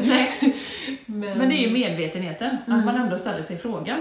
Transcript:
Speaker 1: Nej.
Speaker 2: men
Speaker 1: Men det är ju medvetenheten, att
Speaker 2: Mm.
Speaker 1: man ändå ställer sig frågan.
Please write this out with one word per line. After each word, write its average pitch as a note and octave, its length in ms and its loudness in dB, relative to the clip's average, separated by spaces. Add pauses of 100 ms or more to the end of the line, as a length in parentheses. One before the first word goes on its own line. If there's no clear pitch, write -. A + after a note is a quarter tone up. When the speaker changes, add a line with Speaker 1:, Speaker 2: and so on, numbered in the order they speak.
Speaker 1:
Nej. B3+ 500 4 (540)
Speaker 2:
men G#3 320 -4
Speaker 1:
Men C4 100 4
det D4+ 60 4
är C4 120 2
ju A3+ 60 2
medvetenheten, F#3 920 -2
att - 60 -10
Speaker 2:
Mm. A#3 160 4
Speaker 1:
man A#3+ 120 2
ändå A3 220 0
ställer E3 240 -4
sig E3+ 160 -6
frågan. G#3+ 420 -4